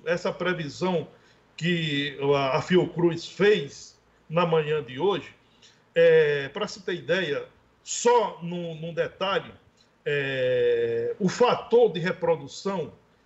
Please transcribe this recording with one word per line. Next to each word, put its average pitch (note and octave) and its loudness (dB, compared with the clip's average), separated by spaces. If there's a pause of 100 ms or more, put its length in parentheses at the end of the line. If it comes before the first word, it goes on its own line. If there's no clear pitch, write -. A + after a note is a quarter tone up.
essa F3 -2
previsão E3+ -4 (480)
que D3+ -2 (180)
a, C#3 0
a C#3+ -2
Fiocruz E3 0
fez F#3 -2 (320)
na E3+ 0
manhã D#3 0
de B2+ -12
hoje, F3 -2 (600)
é, D#3 6
pra G3+ -4
se - -12
ter G3 -4
ideia, D3 -2 (380)
só A3+ 2
num, E3+ -8
num E3+ -10
detalhe, E3 -4 (540)
é, B2 0
o F#3+ 2
fator A#3 4
de E3+ -6
reprodução, E3 -4 (320)